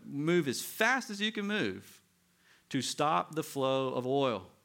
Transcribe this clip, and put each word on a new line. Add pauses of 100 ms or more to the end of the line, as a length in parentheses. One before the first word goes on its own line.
move
as
fast
as
you
can
move (680)
to
stop
the
flow
of
oil. (180)